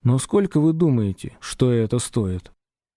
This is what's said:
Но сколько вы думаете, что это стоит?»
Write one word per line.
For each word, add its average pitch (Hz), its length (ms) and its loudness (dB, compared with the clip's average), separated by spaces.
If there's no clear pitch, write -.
Но 123 140 2
сколько 190 420 0
вы 160 140 2
думаете, 123 640 -2
что - 320 -2
это 117 280 0
стоит?» 95 520 -6